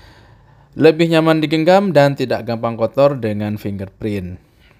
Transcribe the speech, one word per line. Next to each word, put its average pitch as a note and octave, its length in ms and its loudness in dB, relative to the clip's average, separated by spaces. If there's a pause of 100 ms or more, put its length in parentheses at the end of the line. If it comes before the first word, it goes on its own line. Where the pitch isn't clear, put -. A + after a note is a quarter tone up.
(800)
lebih D#3+ 320 4
nyaman D#3+ 320 2
digenggam E3+ 480 2
dan C#3+ 240 4
tidak A#2+ 320 -4
gampang A#2 320 -6
kotor C3+ 400 0
dengan G#2+ 400 -4
fingerprint. G2 880 -8 (320)